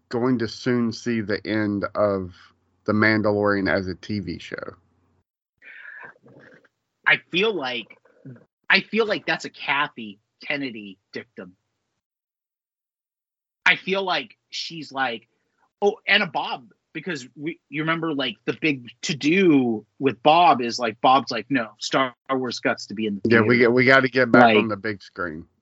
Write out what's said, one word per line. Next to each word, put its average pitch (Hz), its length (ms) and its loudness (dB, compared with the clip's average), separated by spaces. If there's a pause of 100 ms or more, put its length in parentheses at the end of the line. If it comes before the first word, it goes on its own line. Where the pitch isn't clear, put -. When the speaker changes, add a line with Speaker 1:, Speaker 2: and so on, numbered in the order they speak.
Speaker 1:
going 123 300 0
to 110 100 -2
soon 120 440 -2
see 117 280 -4
the 101 260 -4
end 104 380 -2 (120)
of 98 380 -2 (500)
The 107 80 -2
Mandalorian 104 760 2
as 92 180 0
a 92 80 -6
T 104 240 -8
V 85 180 -8
show? - 380 -14 (2250)
Speaker 2:
I - 120 2 (120)
feel 202 220 0
like, 127 460 -8 (720)
I 190 100 4
feel 214 260 -2
like 180 200 -4
that's 160 180 -4
a 131 60 -10
Kathy 131 680 -6 (240)
Kennedy 113 560 -10 (140)
dictum. 95 440 -16 (2000)
I 180 100 4
feel 190 260 -4
like 160 340 -6 (140)
she's 156 420 -14
like, 131 360 -6 (520)
oh, 202 160 0 (100)
and 202 160 2
a 190 40 -4
Bob, 156 460 -8 (200)
because 151 420 -10
we, 156 340 -12
you 147 140 -8
remember, 160 300 -2
like, 135 320 -6
the 143 160 -4
big 139 300 -4 (120)
to-do 143 840 2 (120)
with 131 240 -2
Bob 156 380 6
is, 117 180 -4
like, 117 220 -4
Bob's 135 300 4
like, 113 180 -6
"No, 120 300 -2
Star 131 360 -2 (160)
Wars 127 300 -4
guts 117 260 -2
to - 80 -12
be 110 120 -4
in 101 100 -4
the 110 140 -2
Speaker 1:
Yeah, 117 100 6
we 113 160 4
Speaker 2:
theater." 120 140 6
Speaker 1:
get, - 20 2
we 127 140 4
gotta 131 220 6
get 123 220 0
back 123 120 8
Speaker 2:
Like 113 160 8
Speaker 1:
on 110 100 2
the 104 80 -4
big 101 260 -8
screen. 80 440 -10 (160)